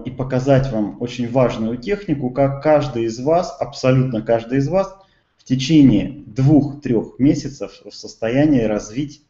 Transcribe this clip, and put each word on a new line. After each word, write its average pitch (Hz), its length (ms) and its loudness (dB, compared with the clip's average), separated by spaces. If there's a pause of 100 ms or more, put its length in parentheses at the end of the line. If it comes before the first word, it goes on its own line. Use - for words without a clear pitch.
и 123 80 -8
показать 131 640 0
вам 104 260 -4
очень 120 320 -6
важную 117 460 0
технику, 139 540 -4
как 139 300 -2
каждый 131 440 2
из 113 160 -6
вас, 165 400 0
абсолютно 131 600 0
каждый 117 360 0
из 139 100 0
вас, 190 260 -2 (440)
в - 80 -20
течение 131 800 4
двух-трёх 135 920 0
месяцев 131 680 0
в 104 100 -20
состоянии 127 680 0
развить 107 680 -4